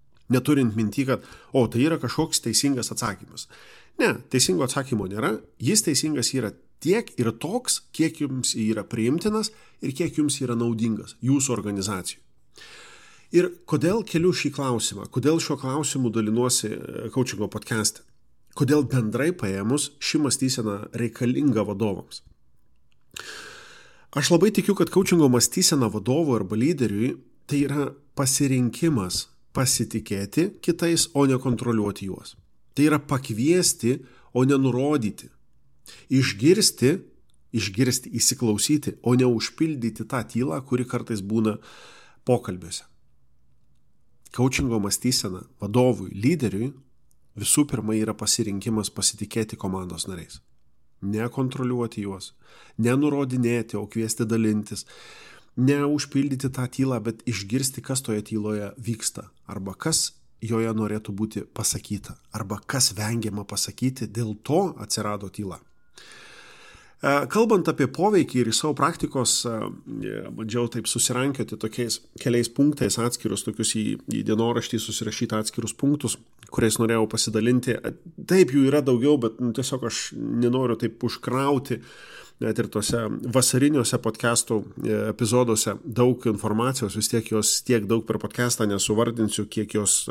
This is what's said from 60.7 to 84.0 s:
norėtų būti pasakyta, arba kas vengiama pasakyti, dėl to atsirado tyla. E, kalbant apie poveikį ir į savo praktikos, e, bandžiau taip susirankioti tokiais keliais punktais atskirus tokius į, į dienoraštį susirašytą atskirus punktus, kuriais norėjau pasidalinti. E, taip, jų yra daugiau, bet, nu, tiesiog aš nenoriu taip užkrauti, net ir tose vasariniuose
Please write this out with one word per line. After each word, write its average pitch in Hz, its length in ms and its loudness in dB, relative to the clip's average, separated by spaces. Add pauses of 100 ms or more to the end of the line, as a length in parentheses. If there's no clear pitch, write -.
norėtų 107 400 -4
būti 107 380 -4
pasakyta, - 640 -6 (180)
arba 101 320 -6
kas 123 320 0
vengiama 107 480 -4
pasakyti, 120 640 -4
dėl 107 380 -6
to 175 240 2 (100)
atsirado 104 540 -4
tyla. 98 240 -8 (1400)
E, 143 120 0 (200)
kalbant 214 400 4
apie 139 200 2
poveikį 170 500 2
ir 113 100 2
į - 40 0
savo 151 200 0
praktikos, 139 720 0
e, 120 40 -4 (840)
bandžiau 110 360 -2
taip 110 160 -4
susirankioti 123 720 -2
tokiais 113 400 -4 (200)
keliais 120 320 2
punktais 139 480 2
atskirus 113 440 -2
tokius 110 360 -2
į, 107 40 0 (320)
į 107 120 -2
dienoraštį 113 560 0
susirašytą 110 560 -4
atskirus 107 400 -6
punktus, 139 380 0 (340)
kuriais 110 280 2
norėjau 113 320 2
pasidalinti. 117 640 2
E, - 180 -6 (340)
taip, 180 240 6
jų 135 160 6
yra 139 160 4
daugiau, 131 360 4
bet, 113 240 -2
nu, 120 120 0
tiesiog 127 320 -4
aš - 140 -6 (140)
nenoriu 120 640 0
taip - 240 -4
užkrauti, 131 760 0 (640)
net 113 160 0
ir 107 120 0
tose 110 340 -2 (260)
vasariniuose 131 720 4